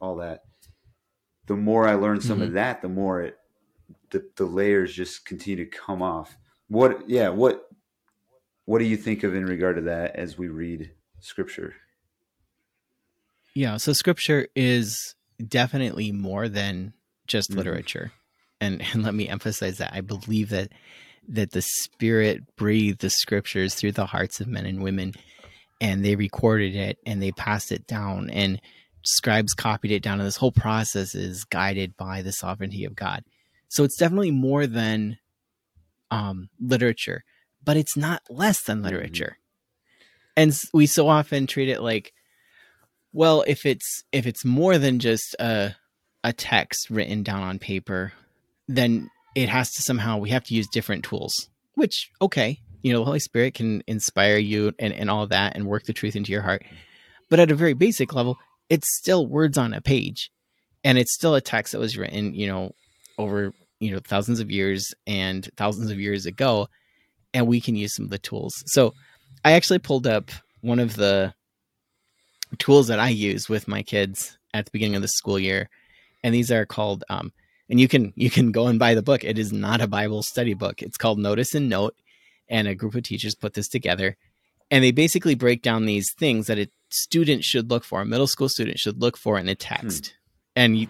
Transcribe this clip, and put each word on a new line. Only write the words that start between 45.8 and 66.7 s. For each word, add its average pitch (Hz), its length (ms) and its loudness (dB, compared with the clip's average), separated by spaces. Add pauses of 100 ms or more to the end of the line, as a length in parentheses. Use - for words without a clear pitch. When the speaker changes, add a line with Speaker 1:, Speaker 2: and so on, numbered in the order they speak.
Speaker 2:
a 120 100 0
text - 560 -2
written 104 340 -2
down 98 200 -4
on 92 160 -6
paper, 95 540 -6 (540)
then 120 420 2 (260)
it 131 140 0
has 123 240 0
to - 80 -6
somehow, 113 360 -2
we 104 140 -4
have 127 140 0
to - 100 -6
use 107 120 0
different 107 380 -4
tools, - 440 -6 (260)
which, - 340 0 (120)
okay, 147 380 0 (220)
you 127 100 2
know, 120 80 4
the 113 60 0
Holy 147 140 0
Spirit 123 340 0
can 110 340 -2
inspire 104 500 4
you 104 420 2
and, 104 140 -2
and 104 160 -2
all 104 180 0
that 98 280 2
and 101 120 -4
work 104 180 -2
the 113 80 -4
truth 104 220 -4
into 104 160 -6
your 101 100 -2
heart. 98 220 -2 (680)
But 160 100 8
at 165 120 8
a 147 40 4
very 151 180 4
basic 147 400 2
level, 123 240 0 (320)
it's - 280 2
still 175 300 2
words 147 300 2
on 117 160 0
a 104 80 -8
page, - 500 -2 (520)
and 131 140 6
it's 120 160 4
still 160 220 4
a 131 60 4
text - 320 -2
that 107 60 -6
was 110 180 -4
written, 101 360 -4
you 101 140 -4
know, 95 240 -6 (460)
over, 101 360 -4 (260)
you 107 120 -4
know, 95 80 -6
thousands 110 400 -2
of 104 120 -8
years 98 420 -2 (120)
and 95 500 -4
thousands 107 360 -2
of 98 80 -6
years 101 260 -4
ago, 107 420 0 (640)